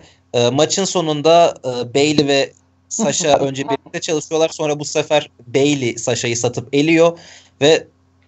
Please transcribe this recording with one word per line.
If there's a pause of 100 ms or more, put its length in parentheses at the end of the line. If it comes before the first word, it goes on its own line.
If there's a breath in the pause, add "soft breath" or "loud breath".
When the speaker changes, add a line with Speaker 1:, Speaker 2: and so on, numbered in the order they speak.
(340 soft breath)
Speaker 1:
E,
maçın
sonunda, (120)
e,
Bayley
ve (380)
Sasha
Speaker 2:
<laughs>
Speaker 1:
önce
birlikte
çalışıyorlar.
Sonra
bu
sefer (180)
Bayley
Sasha'yı
satıp
eliyor (420 loud breath)
ve (400)